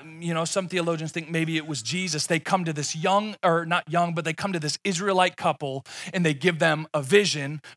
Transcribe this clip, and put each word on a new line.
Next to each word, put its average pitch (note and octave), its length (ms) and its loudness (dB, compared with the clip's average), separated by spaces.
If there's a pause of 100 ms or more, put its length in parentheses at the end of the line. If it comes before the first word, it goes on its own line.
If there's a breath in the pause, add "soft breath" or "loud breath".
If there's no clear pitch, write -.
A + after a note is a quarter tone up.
(200)
you E3+ 140 -2
know, E3 120 0
some F#3 220 -2
theologians E3 460 -2
think E3 180 -8
maybe D#3+ 240 0
it D#3 100 -2
was D3+ 160 -6
Jesus. D#3 460 -2
They E3 120 0
come F#3 260 0
to D#3+ 80 -2
this D3 220 -4
young, G3 460 0
or E3+ 240 4
not E3 240 -2
young, E3+ 240 2
but D#3+ 120 -4
they D#3+ 80 -2
come G3 200 -4
to E3+ 60 -2
this D3 240 -4
Israelite F#3 540 2
couple, C3+ 480 -2 (280 loud breath)
and F#3 100 0
they D#3 120 4
give D#3+ 240 2
them D3+ 340 2
a D3+ 80 0
vision D3 600 2 (160 loud breath)